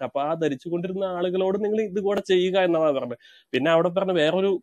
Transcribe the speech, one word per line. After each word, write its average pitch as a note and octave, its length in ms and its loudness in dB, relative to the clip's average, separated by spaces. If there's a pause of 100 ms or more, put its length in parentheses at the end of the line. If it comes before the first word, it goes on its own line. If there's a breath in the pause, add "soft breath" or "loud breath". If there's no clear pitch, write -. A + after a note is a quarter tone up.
അപ്പൊ C#3 180 -4
ആ D3+ 120 -2
ധരിച്ചുകൊണ്ടിരുന്ന F3 720 -4
ആളുകളോട് F#3+ 600 -2
നിങ്ങൾ G#3+ 180 -2
ഇത് G3+ 180 -4
കൂടെ G3+ 280 0
ചെയ്യുക F#3 320 2
എന്നാണ് D#3+ 320 4
പറഞ്ഞത്. B2+ 260 -4 (340 loud breath)
പിന്നെ C3+ 200 2
അവിടെ E3 180 4
പറഞ്ഞ F#3+ 220 -2
വേറൊരു F3+ 520 2